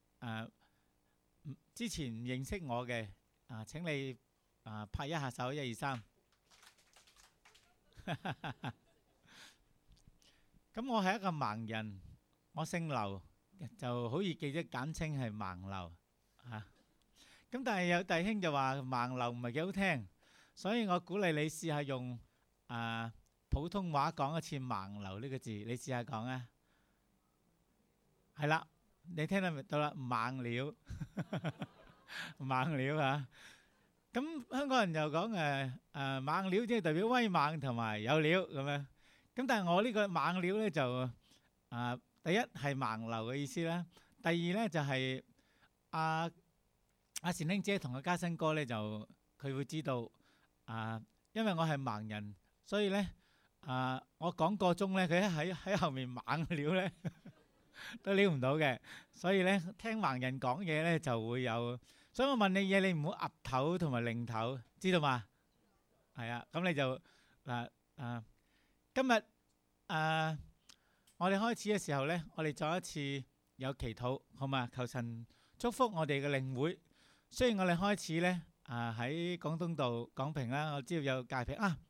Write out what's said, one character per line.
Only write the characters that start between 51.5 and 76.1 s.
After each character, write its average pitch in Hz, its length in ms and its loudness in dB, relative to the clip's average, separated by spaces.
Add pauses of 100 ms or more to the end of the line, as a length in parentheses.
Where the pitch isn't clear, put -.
我 165 120 2
係 151 120 2
盲 110 320 -4
人， 104 260 -6 (300)
所 208 160 0
以 202 80 2
呢， 196 200 2 (520)
啊， 127 400 -2 (160)
我 170 180 -2
講 185 220 4
個 180 160 6
鐘 190 240 0
呢， 185 100 4
佢 170 220 4
喺， 165 240 0
喺 185 240 0
後 160 140 2
面 131 180 -4
猛 123 140 -6 (260)
料 151 240 2
呢， 185 180 2 (520)
<laughs> - 600 -16
都 196 100 2
料 196 160 6
唔 143 100 2
到 127 160 4
嘅。 143 220 4 (360)
所 180 200 2
以 190 100 6
呢， 196 140 6 (200)
聽 220 220 -4
盲 135 200 2
人 127 200 0
講 131 220 2
嘢 156 220 2
呢， 165 160 4
就 113 300 0
會 127 140 0
有， 120 360 0 (320)
所 254 140 0
以 - 20 4
我 277 80 4
問 208 140 6
你 190 100 4 (100)
嘢， 196 120 6
你 190 100 4
唔 160 200 0
好 - 160 -4
岌 - 20 -10 (140)
頭 143 340 2
同 165 140 0
埋 120 120 2
擰 117 220 -2
頭， 117 340 -2 (200)
知 185 120 2
道 180 80 6
嘛？ 131 240 4 (920)
係 117 160 -6
啊， 120 200 -6
噉 175 160 -2
你 175 60 2
就， 135 260 0 (460)
嗱， 123 240 -4 (280)
啊， 120 280 -8 (720)
今 262 120 2
日， 226 160 4 (640)
啊， 160 500 2 (800)
我 180 120 2
哋 196 80 4
開 226 260 0
始 208 60 0
嘅 208 160 2
時 147 80 0
候 139 140 2
呢， 165 180 0 (100)
我 160 80 0
哋 156 80 2
再 160 260 0
一 - 20 -2
次 139 460 -2 (320)
有 131 180 -2
祈 117 180 -4
禱， 123 260 -2 (140)
好 135 140 -4
嘛？ 131 260 2
求 123 140 -4
神 117 360 -6 (360)
祝 240 120 0
福 - 120 2
我 170 240 2
哋 139 120 2